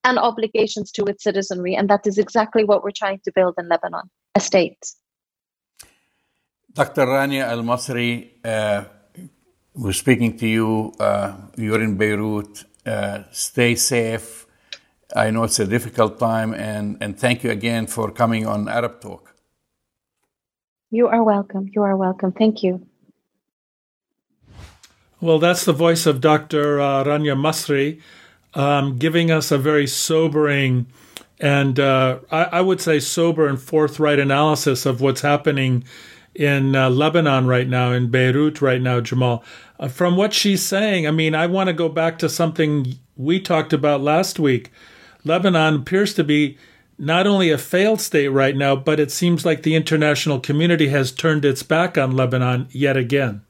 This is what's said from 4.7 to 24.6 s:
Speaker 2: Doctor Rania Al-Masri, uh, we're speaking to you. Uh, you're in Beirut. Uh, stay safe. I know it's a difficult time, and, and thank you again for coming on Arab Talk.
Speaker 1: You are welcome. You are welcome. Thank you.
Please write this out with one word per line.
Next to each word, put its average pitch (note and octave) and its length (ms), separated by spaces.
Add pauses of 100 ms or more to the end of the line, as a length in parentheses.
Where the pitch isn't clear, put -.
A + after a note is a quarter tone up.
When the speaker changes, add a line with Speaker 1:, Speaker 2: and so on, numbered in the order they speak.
Speaker 2:
Doctor C#3 340
Rania C#3 420
Al-Masri, A#2+ 840 (140)
uh, G#2+ 400 (920)
we're G#2 180
speaking A#2 460
to A2+ 80
you. A2 540
Uh, G2+ 340 (220)
you're A2 260
in G#2+ 140
Beirut. G#2 680 (220)
Uh, G2+ 460
stay A#2+ 420
safe. A#2 720 (680)
I G#2+ 160
know A2+ 140
it's - 140
a G#2 80
difficult A2 520
time, A2+ 360
and, G#2 460
and G#2 180
thank A#2+ 240
you A#2 80
again A2+ 360
for G#2+ 240
coming A2+ 360
on G#2 220
Arab A#2 320
Talk. - 340 (1600)
Speaker 1:
You A#3 180
are A3+ 140
welcome. G3 520
You G#3 80
are G3 140
welcome. F#3 360
Thank G#3+ 300
you. F#3 240 (2250)